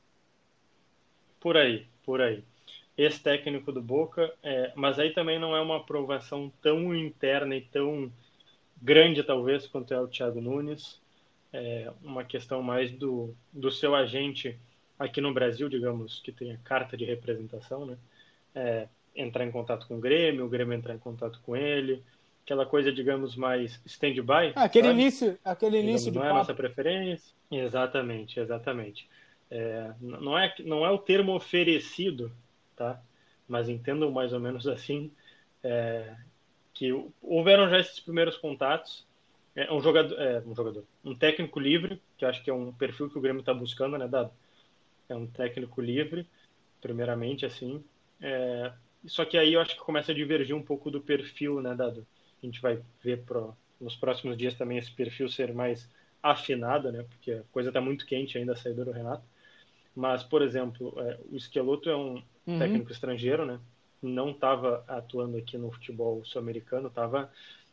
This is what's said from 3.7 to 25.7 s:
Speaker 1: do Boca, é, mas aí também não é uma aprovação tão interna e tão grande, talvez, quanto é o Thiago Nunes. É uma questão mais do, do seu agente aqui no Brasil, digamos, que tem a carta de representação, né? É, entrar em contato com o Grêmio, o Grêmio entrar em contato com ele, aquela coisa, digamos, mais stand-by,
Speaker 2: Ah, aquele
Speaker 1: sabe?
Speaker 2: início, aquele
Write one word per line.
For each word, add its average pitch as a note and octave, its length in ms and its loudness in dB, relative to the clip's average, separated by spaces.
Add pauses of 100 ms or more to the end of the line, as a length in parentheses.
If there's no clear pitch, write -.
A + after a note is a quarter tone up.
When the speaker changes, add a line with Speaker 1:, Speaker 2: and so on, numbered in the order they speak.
Speaker 1:
do B2+ 100 -4
Boca, D#3+ 600 0
é, B2+ 340 -2
mas C#3 220 0
aí D#3 160 2
também E3 260 0
não D#3+ 160 0
é D#3 60 4
uma D#3+ 160 0
aprovação C#3 760 -4 (100)
tão E3 340 0
interna C#3+ 600 0
e C3 60 -4
tão C#3 500 -4 (720)
grande, D3+ 420 8
talvez, C3+ 440 0
quanto C3+ 260 -6
é B2+ 60 0
o B2+ 80 -2
Thiago A#2+ 340 -4
Nunes. D3 580 -6 (540)
É A#2 380 -6 (120)
uma C3 200 -8
questão B2+ 380 -6
mais B2 300 0
do, B2+ 420 -4 (200)
do C3+ 180 -2
seu C#3+ 240 2
agente C3 640 -2 (400)
aqui C#3 220 -4
no C#3 120 0
Brasil, B2+ 360 0
digamos, A#2+ 500 -4
que - 120 -14
tem B2 200 -12
a A2+ 60 -12
carta B2+ 400 -4
de A#2 80 -6
representação, A#2 800 -6
né? B2+ 120 -12 (560)
É, A#2 340 -2 (280)
entrar B2 300 -4
em A#2+ 60 -4
contato A#2+ 360 -4
com A#2 100 -8
o A2+ 40 -8
Grêmio, C#3+ 440 2
o A#2+ 40 -4
Grêmio A#2+ 240 -2
entrar A#2 220 -6
em A2+ 40 -12
contato A#2 460 -10
com A#2+ 100 -6
ele, C3+ 480 -2 (400)
aquela C3+ 220 0
coisa, C#3 260 4
digamos, C3+ 440 0
mais B2+ 500 -2
stand-by, C#3 720 2
Speaker 2:
Ah, C4 80 4
aquele A3+ 240 8
Speaker 1:
sabe? B3 140 8
Speaker 2:
início, B3 440 4
aquele G#3+ 320 2